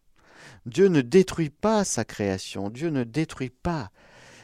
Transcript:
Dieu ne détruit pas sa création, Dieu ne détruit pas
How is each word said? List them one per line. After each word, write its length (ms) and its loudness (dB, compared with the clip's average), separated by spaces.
Dieu 180 6
ne 140 4
détruit 480 2
pas 340 0
sa 220 -4
création, 640 -4
Dieu 200 -6
ne 140 -2
détruit 460 -6
pas 420 -8